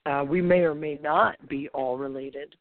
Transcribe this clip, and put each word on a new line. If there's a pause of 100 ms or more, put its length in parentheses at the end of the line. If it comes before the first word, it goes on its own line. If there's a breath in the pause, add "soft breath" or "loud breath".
uh,
we
may
or
may
not (120)
be
all
related,